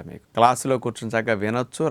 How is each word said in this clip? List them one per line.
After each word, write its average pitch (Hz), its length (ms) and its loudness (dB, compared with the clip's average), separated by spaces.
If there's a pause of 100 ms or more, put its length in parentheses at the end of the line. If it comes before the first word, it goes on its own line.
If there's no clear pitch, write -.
మీకు. - 160 -18 (100)
క్లాసులో 127 480 4
కూర్చుని 113 300 -6
చక్కగా 113 300 0
వినొచ్చు, 120 480 -4